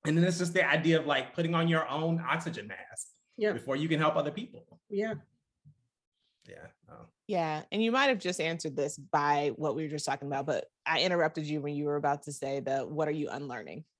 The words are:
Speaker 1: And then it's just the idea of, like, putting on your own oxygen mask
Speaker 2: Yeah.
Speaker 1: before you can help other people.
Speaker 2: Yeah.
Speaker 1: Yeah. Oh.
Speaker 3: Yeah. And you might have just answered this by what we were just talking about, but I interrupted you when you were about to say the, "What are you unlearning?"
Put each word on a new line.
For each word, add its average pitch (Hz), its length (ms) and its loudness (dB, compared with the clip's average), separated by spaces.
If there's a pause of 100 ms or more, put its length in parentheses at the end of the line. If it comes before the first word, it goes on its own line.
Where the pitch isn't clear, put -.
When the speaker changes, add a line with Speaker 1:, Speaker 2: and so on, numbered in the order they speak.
Speaker 1:
And 151 100 4
then 170 80 6
it's 175 140 2
just 175 160 -2
the 175 120 4
idea 160 340 4
of, 151 60 -4
like, 135 280 0
putting 165 200 0
on 165 140 4
your 160 200 4
own 160 320 0
oxygen 139 480 -2
mask - 400 -14 (280)
Speaker 2:
Yeah. 208 180 2
Speaker 1:
before 135 220 -2
you 156 120 0
can 156 100 2
help 151 180 4
other - 140 0
people. - 580 -14
Speaker 2:
Yeah. 214 280 -2 (1300)
Speaker 1:
Yeah. - 200 -18 (200)
Oh. - 200 -20 (200)
Speaker 3:
Yeah. 160 440 0
And 214 100 0
you 226 80 4
might 269 160 4
have 262 140 2
just 180 200 -2
answered 160 360 -2
this 147 200 -2
by 143 600 2
what 151 180 -2
we 156 80 -2
were 156 60 -4
just 147 180 -6
talking 143 220 -4
about, 139 180 -2
but - 240 -2 (160)
I 160 160 2
interrupted 160 440 2
you 151 140 -2
when 147 140 -4
you 147 120 -2
were 147 100 0
about 147 280 0
to 147 80 -8
say 139 280 -4
the, 131 260 -2
"What 151 220 -2
are 151 40 0
you 151 180 -2
unlearning?" 123 540 -10 (160)